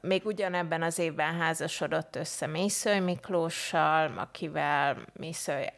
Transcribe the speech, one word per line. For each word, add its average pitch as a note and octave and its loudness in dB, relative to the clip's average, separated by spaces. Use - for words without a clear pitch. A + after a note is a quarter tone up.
Még F#3 2
ugyanebben F3+ 0
az E3 0
évben D#3+ 0
házasodott D#3+ 0
össze D3+ -4
Mészöly G3 2
Miklóssal, E3 2
akivel D3 0
Mészöly D#3+ -6